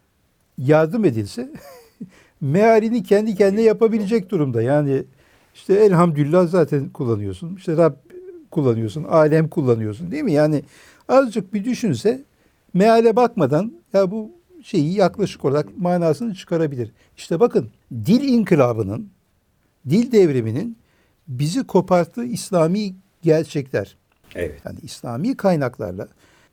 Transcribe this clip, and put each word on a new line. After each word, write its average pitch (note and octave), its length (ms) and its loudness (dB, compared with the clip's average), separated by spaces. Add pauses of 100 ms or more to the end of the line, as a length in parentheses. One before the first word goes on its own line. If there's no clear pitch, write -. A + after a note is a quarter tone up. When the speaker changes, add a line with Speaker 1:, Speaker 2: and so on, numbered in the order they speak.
(580)
Speaker 1:
yardım D#3 480 2
edilse C#3+ 460 -4 (440)
<laughs> - 460 -20
mealini A3 600 2
kendi G#3 320 2
kendine G3+ 260 2
yapabilecek A3 680 2
durumda. C3+ 320 0
Yani C#3 420 0 (520)
işte - 180 -2
elhamdülillah F3 720 4
zaten D#3 420 0
kullanıyorsun. A2+ 640 -6
İşte E3+ 220 -6
Rab D#3+ 160 4 (580)
kullanıyorsun, A#2+ 520 -2
alem D#3+ 460 2
kullanıyorsun, A#2 600 -4
değil D4+ 120 -6
mi? G3+ 100 -2
Yani D3+ 300 2 (460)
azıcık B3 440 0
bir G3+ 100 -4
düşünse A#3 600 -2 (500)
meale A3+ 420 4
bakmadan G3+ 580 0 (200)
ya G3 180 2
bu A3 200 -10 (320)
şeyi D#3+ 300 -2
yaklaşık F#3+ 520 -2
olarak D3 320 -2
manasını F3+ 580 -2
çıkarabilir. C#3+ 560 -4 (260)
İşte E3+ 220 -6
bakın F3+ 300 0 (220)
dil G3+ 360 0
inkılabının, C3 800 0 (800)
dil A#3 220 0
devriminin D#3 640 2 (500)
bizi D3+ 360 -4
koparttığı F3+ 640 0
İslami F#3 720 -2 (260)
gerçekler. D#3 760 -2 (380)
Speaker 2:
Evet. D#2 300 -8
Speaker 1:
Yani F#2 180 -14
İslami D3 540 -8
kaynaklarla B2+ 680 -4 (460)